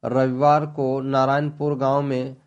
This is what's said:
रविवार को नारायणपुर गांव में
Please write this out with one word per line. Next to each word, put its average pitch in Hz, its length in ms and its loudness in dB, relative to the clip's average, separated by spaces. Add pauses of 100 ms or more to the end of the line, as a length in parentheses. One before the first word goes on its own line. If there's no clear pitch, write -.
रविवार 131 640 2
को 135 340 -2
नारायणपुर 139 760 0
गांव 135 260 0
में 135 320 -4 (120)